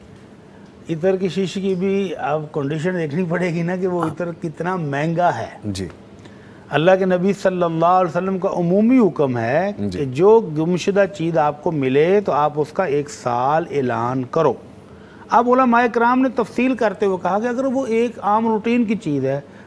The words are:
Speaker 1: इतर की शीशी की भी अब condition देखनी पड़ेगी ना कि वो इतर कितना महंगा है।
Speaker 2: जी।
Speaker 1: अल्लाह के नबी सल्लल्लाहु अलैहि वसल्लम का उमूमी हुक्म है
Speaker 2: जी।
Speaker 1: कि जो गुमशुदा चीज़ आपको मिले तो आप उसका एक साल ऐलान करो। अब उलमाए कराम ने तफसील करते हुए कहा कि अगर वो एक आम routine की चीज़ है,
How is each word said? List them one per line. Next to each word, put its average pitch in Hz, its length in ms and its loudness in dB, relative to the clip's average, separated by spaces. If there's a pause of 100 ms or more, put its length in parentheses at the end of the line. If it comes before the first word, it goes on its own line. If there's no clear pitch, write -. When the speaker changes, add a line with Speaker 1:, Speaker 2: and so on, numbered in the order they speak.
(880)
Speaker 1:
इतर 180 280 0
की 185 120 -2
शीशी 190 320 -2
की 190 140 0
भी 196 180 0 (180)
अब 151 440 -4
condition 156 380 -2
देखनी 165 300 -2
पड़ेगी 175 400 -2
ना 180 140 -2
कि 185 100 -2
वो 175 200 0
इतर 170 240 -6 (100)
कितना 170 360 -4
महंगा 160 520 0
है। 117 220 -4 (140)
Speaker 2:
जी। 95 240 -6 (800)
Speaker 1:
अल्लाह 160 240 4
के 185 100 0
नबी 185 280 2
सल्लल्लाहु 175 680 2
अलैहि 175 120 0
वसल्लम 185 260 -2
का 180 120 -2
उमूमी 202 480 2
हुक्म 147 400 2
है 151 520 -2
Speaker 2:
जी। 180 100 -6
Speaker 1:
कि 143 60 -2
जो 160 360 4
गुमशुदा 180 640 0
चीज़ 165 340 -2
आपको 147 320 0
मिले 143 380 2 (120)
तो 202 100 -2 (100)
आप 147 160 0
उसका 151 280 -2
एक 143 240 -2
साल 135 600 -2
ऐलान 127 520 -2 (100)
करो। 151 240 2 (720)
अब 240 160 4
उलमाए 247 420 4
कराम 240 300 2
ने 262 100 2
तफसील 240 460 0
करते 202 300 0
हुए 190 120 0
कहा 185 220 -2
कि 240 80 -2
अगर 247 200 -2
वो 269 180 -2
एक 226 340 0
आम 214 280 0
routine 233 380 0
की 214 100 0
चीज़ 143 300 -2
है, 139 180 -2 (240)